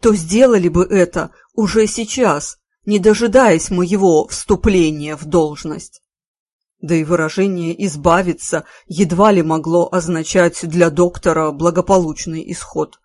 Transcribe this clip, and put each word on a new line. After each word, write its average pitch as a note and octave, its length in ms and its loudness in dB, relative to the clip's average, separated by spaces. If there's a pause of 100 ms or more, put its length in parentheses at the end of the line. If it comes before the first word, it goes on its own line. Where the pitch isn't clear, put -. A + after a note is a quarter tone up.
то A3 140 4
сделали G3 540 2
бы E3+ 160 2
это F3 460 -2 (240)
уже A3 320 0
сейчас, G#3+ 720 -2 (260)
не G#3 140 0
дожидаясь G#3+ 720 2
моего F3+ 560 2
вступления D#3 880 -2
в D3+ 100 -16
должность. D3+ 760 -4 (800)
Да D#3 140 -4
и D#3+ 100 0
выражение E3+ 720 -2 (120)
"избавиться" E3 800 -2 (220)
едва F#3 460 2
ли F#3 100 2
могло D#3+ 480 0
означать E3+ 720 -2
для E3+ 280 0
доктора D#3+ 600 0
благополучный E3 1000 -2
исход. - 520 -8